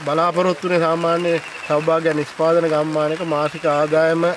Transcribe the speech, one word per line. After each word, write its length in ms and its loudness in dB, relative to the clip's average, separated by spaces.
බලාපොරොත්තු 680 0
වෙන 120 2
සාමාන්‍ය 520 0
සෞභාග්‍ය 500 0
නිෂ්පාදන 560 0
ගම්මානයක 560 -2
මාසික 400 -2
ආදායම 580 2